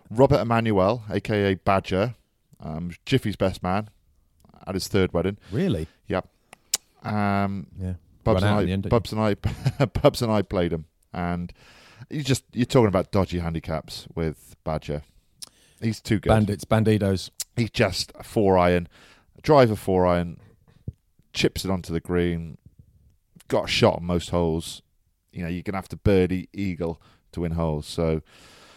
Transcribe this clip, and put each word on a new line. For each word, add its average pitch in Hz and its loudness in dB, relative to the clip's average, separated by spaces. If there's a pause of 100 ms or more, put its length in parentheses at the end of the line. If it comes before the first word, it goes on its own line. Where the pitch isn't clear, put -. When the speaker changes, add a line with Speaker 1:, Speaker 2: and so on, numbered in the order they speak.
(100)
Speaker 1:
Robert 131 4
Emmanuel, 113 2
A 101 -4
K 101 2
A 92 0
Badger, 98 0 (460)
um, 82 -10 (120)
Jiffy's 110 -2
best 95 -2
man 98 -2 (760)
at 98 -6
his 92 -4
third 92 2
wedding. 90 0 (120)
Speaker 2:
Really? 110 -2 (180)
Speaker 1:
Yep. 92 -4 (760)
Um, 101 -2 (120)
Speaker 2:
Yeah. 92 -6 (300)
Speaker 1:
Bubs 104 2
Speaker 2:
Run - 2
Speaker 1:
and 104 4
Speaker 2:
out 104 2
Speaker 1:
I, - 2
Speaker 2:
in 87 0
the 90 0
end, 95 -2
didn't - -8
Speaker 1:
Bubs 117 0
and 107 -2
I, 107 2
<laughs> - -2
Bubs 135 4
and 113 0
I 107 2
played 87 -2
him, 80 -6 (280)
and 87 -6 (580)
you 147 -6
just, 131 -2
you're 120 0
talking 117 4
about 90 0
dodgy 92 0
handicaps 82 -6
with 80 -6
Badger. 76 -6 (800)
He's 113 -2
too 104 0
good. - -2
Speaker 2:
Bandits, 107 2
bandidos. 104 0 (260)
Speaker 1:
He's 113 -2
just - -2
a - -20
four 98 4
iron, 87 4 (540)
driver 131 6
four 92 2
iron, 87 0 (920)
chips - -2
it 95 -2
onto 87 -4
the 82 -2
green, 87 -2 (920)
got 117 0
a - -8
shot 92 4
on 82 -10
most 87 -2
holes. 82 -2 (500)
You 90 -10
know, 82 -6
you're 87 -6
gonna 95 -8
have 92 -10
to 85 -10
birdie, 92 2
eagle 87 -6 (320)
to 85 -8
win 85 -2
holes. 80 -2
So, 80 -2 (560)